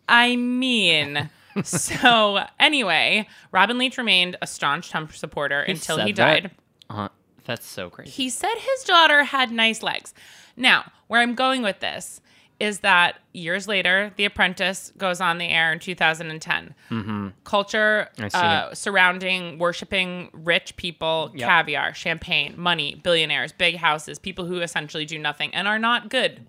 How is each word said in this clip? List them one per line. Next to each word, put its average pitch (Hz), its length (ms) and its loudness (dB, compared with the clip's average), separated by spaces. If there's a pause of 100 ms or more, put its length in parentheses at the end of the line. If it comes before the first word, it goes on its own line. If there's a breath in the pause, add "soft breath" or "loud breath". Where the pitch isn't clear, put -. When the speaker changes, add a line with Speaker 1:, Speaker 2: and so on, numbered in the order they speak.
Speaker 1:
I 240 280 6
mean, 196 960 0 (160)
Speaker 2:
<laughs> - 180 -6
Speaker 1:
so 214 800 2 (140)
anyway, 202 680 2 (260 loud breath)
Robin 202 260 2
Leach 254 200 -2
remained 185 440 2
a 175 40 -6
staunch 151 440 -2
Trump 156 240 -6
supporter 143 500 -4
Speaker 2:
He - 80 -2
Speaker 1:
until 160 240 -4
Speaker 2:
said 107 100 0
Speaker 1:
he 104 60 0
Speaker 2:
that? 156 300 4
Speaker 1:
died. 190 80 -10 (380)
Speaker 2:
Uh, 104 200 -8 (360)
that's 120 220 -6
so 90 240 -12
crazy. - 200 -20
Speaker 1:
He 254 200 -6
said 392 260 -4
his 523 280 -4
daughter 311 400 6
had 254 260 0
nice 226 320 0
legs. - 320 -6 (420 loud breath)
Now, 240 340 4 (180)
where 226 120 4
I'm 240 140 2
going 262 280 0
with 196 180 -2
this - 400 -8 (400 soft breath)
is 208 200 -4
that 175 360 6 (160)
years 180 340 -6
later, 196 500 0
The 202 100 0
Apprentice 185 720 -2
goes 180 200 -2
on 175 200 0
the 170 80 -4
air 165 260 2
in 165 60 -4
two 180 160 -8
thousand 160 360 0
and 156 120 -10
ten. - 320 -6 (160 soft breath)
Speaker 2:
Mm-hmm. 104 380 -6 (160)
Speaker 1:
Culture, 214 720 0
Speaker 2:
I 104 100 -6
see. - 100 -2
Speaker 1:
uh, 160 360 2
surrounding, 185 840 2
worshiping 180 760 -2
rich 165 420 -2
people, 160 580 -4
Speaker 2:
Yep. 123 140 -4
Speaker 1:
caviar, 151 460 2
champagne, 165 640 -4
money, 165 440 -2
billionaires, 156 500 0
big 175 240 0
houses, 156 420 -2
people 185 260 -10
who 175 160 -4
essentially 156 460 -6
do 156 120 -10
nothing 151 360 -6
and 185 120 -4
are 214 120 0
not 226 320 -2
good 214 380 -2